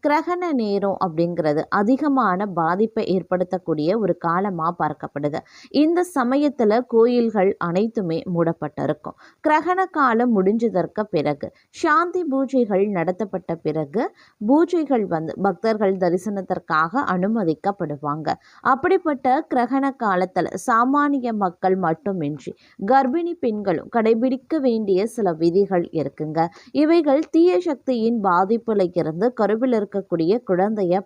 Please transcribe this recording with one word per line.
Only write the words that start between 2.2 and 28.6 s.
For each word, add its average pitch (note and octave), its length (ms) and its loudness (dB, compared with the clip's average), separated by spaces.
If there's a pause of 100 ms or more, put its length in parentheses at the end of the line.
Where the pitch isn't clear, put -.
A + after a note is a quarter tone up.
பாதிப்பை F#3+ 580 0
ஏற்படுத்தக்கூடிய F3+ 920 -2
ஒரு F3 180 0
காலமா F3 640 -2
பார்க்கப்படுது. D3 600 -4 (320)
இந்த E4 340 2 (100)
சமயத்துல B3 720 0
கோயில்கள் A3+ 720 2
அனைத்துமே F3+ 640 -2 (120)
மூடப்பட்டிருக்கும். D#3 840 -2 (240)
கிரகண D#4+ 460 2
காலம் B3 560 2
முடிஞ்சதற்கு G3+ 680 0
பிறகு, D3 420 -2 (180)
சாந்தி E4+ 600 0
பூஜைகள் A#3+ 600 0
நடத்தப்பட்ட F3+ 640 -4
பிறகு, D#3+ 580 -4 (360)
பூஜைகள் C#4+ 580 2
வந்து D#3+ 360 -4
பக்தர்கள் G3 540 0
தரிசனத்திற்காக F#3 1080 -2
அனுமதிக்கப்படுவாங்க. E3 1300 -2 (280)
அப்படிப்பட்ட C#4+ 920 0
கிரகண C4 440 0
காலத்துல F#3 560 -2
சாமானிய B3+ 800 0
மக்கள் F#3+ 440 0
மட்டுமின்றி E3 800 -4 (320)
கர்ப்பிணி C4+ 540 2
பெண்களும் G#3 560 -2
கடைபிடிக்க A#3 640 0
வேண்டிய A3 460 0
சில G#3+ 260 -2
விதிகள் F3 600 2
இருக்குங்க. D#3 540 -2 (260)
இவைகள் D4+ 480 4 (100)
தீய F4+ 300 4
சக்தியின் A#3+ 600 -2
பாதிப்புல G3 680 2